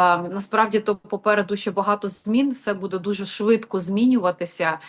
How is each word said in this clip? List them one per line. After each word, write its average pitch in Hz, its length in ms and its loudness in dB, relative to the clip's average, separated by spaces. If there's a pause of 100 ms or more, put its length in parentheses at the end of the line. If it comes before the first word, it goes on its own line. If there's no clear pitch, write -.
(180)
насправді, 202 600 0
то 208 160 -2
попереду 202 600 -2
ще 202 160 -4
багато 202 360 -2
змін, 233 440 0
все 226 220 -4
буде 190 260 -6
дуже 196 260 -4
швидко 220 540 0
змінюватися, 180 1080 0